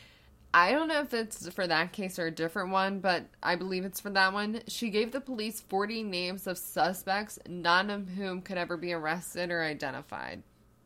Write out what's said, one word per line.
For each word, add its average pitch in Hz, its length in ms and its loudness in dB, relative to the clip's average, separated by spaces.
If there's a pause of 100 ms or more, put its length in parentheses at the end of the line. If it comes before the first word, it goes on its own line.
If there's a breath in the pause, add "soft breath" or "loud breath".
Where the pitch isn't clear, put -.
(520 loud breath)
I 175 200 10
don't 311 160 4
know 311 140 2
if 254 120 -4
it's 220 360 -4
for 185 180 -2
that 170 260 2
case 185 240 -6
or 175 80 0
a 165 60 -2
different 165 400 -2
one, 190 300 2
but 180 260 2 (160)
I 175 120 2
believe 185 300 -2
it's 190 140 -8
for 202 100 -8
that 190 240 4
one. 214 340 -2
She - 220 -4
gave 214 220 2
the 262 100 -4
police 220 400 -6
forty 208 400 -2
names 185 460 -4
of 180 100 -2
suspects, 190 800 0 (100)
none 175 440 4
of 202 180 -6
whom 185 320 -4
could 185 160 -6
ever 175 180 -2
be 170 160 -4
arrested 170 600 -2
or 170 100 0
identified. 131 800 -6 (440)